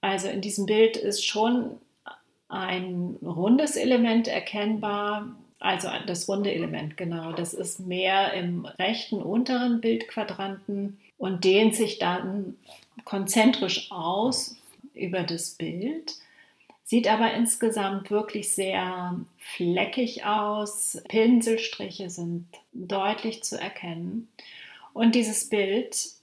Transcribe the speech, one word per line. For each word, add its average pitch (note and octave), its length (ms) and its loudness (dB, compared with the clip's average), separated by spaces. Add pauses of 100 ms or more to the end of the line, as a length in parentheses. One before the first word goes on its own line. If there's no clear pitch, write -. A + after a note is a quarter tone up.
Also G3 260 0
in F#3+ 140 -4
diesem G3+ 240 -2
Bild A3 320 6
ist - 260 -2
schon A#3+ 540 0 (680)
ein F#3 760 -4
rundes G#3+ 540 4
Element A#3 520 4
erkennbar, G#3 1040 -2 (240)
also F#3+ 300 0 (180)
das F3 220 -2
runde G3 240 0
Element, E3 460 -4
genau. E3 340 -4
Das E3+ 220 -4
ist F3+ 260 -6
mehr F#3 540 2
im F3 320 -2
rechten G#3 560 -2
unteren A#3+ 580 2
Bildquadranten G3+ 1160 -4 (180)
und F#3 280 -4
dehnt G#3 300 6
sich - 240 0
dann F#3 600 -4 (480)
konzentrisch G#3 840 2
aus G3 680 -2 (360)
über F3+ 300 -2
das E3 300 -4
Bild, G3 640 -6 (680)
sieht A3+ 240 4
aber A3 240 4
insgesamt G#3+ 800 0
wirklich G#3+ 420 -2
sehr F3+ 680 -2 (200)
fleckig F#3+ 880 -2
aus. G#3 840 -2
Pinselstriche A3+ 1000 2
sind E3+ 360 -6 (280)
deutlich G3+ 680 -4
zu - 160 -4
erkennen. F3+ 680 -8 (640)
Und A3+ 220 6
dieses A3 340 2
Bild G3+ 480 0 (260)